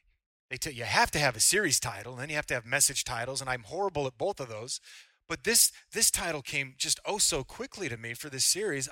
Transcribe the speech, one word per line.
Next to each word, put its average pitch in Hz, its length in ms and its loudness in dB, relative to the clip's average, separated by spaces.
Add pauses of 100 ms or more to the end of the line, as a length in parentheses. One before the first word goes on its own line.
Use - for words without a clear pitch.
(500)
they 131 60 -8
tell 156 160 -6
you 117 140 -8
have 220 260 4
to 165 80 0
have 135 160 4
a 113 60 -2
series 175 400 4
title, 110 320 -6
and 123 80 -10
then 147 80 -8
you 151 60 -6
have 151 120 -2
to 151 60 -2
have 120 120 -4
message 135 380 2
titles, 127 380 -4
and 131 80 -6
I'm 123 140 -2
horrible 151 440 -2
at 127 100 -6
both 185 220 -2
of 135 80 -6
those. 113 320 -8 (480)
But 160 160 -6
this, 233 300 6 (180)
this - 200 4
title 165 320 -2
came 135 340 -4
just - 280 -2
oh 196 120 -4
so 156 260 2
quickly 208 460 -8
to 117 80 -6
me 117 160 -10
for 151 160 -10
this 131 160 -2
series. 160 460 0